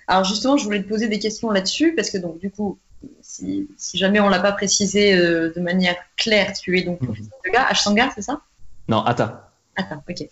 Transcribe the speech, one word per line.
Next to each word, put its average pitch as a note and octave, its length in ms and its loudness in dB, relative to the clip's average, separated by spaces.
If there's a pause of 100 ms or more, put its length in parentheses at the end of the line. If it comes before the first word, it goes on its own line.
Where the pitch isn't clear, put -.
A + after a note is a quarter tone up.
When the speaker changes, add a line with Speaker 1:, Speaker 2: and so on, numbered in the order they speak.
Speaker 1:
Alors, F#3+ 160 4
justement, A3 320 2
je A3 80 2
voulais G#3 180 -2
te F#3+ 60 -8
poser A3 200 0
des G#3 100 0
questions A3 320 -4
là-dessus, G#3 440 2
parce D#4 160 2
que, G3 80 -2
donc, E3 200 -8
du G3 120 -8
coup, G#3 280 -6 (420)
si, - 560 -8
si - 220 -10
jamais G3 220 4
on G3+ 80 4
l'a F#3 120 4
pas G3+ 120 2
précisé, G3+ 600 2
euh, E3+ 400 2
de F3 60 -6
manière F3+ 360 0 (200)
claire, G3+ 380 0
tu F#3 240 -2
es F3+ 40 0
donc F3 180 -4
Speaker 2:
Mhm. B2+ 80 -4
Speaker 1:
professeur G#2 360 -10
de F#3+ 40 -6
yoga, A#3 200 2
Ashtanga, G#3 460 2
c'est G#3 80 -10
ça ? D4 180 -8 (480)
Speaker 2:
Non, G#2+ 140 2
Hatha. A#2 480 -2 (260)
Speaker 1:
Hatha, D#3+ 320 -8
ok. F3+ 240 -10